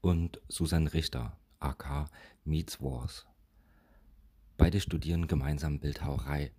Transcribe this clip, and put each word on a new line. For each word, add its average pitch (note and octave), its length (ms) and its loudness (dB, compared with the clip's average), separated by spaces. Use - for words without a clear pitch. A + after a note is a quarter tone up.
und E2+ 480 2
Susan D#2+ 380 2
Richter, C2 520 -2
A C#2 140 -2
K C#2 340 -4
Meets D#2 360 -2
Wars. C2 460 -8
Beide E2+ 240 6
studieren E2+ 460 0
gemeinsam D2 540 0
Bildhauerei. C#2+ 800 -4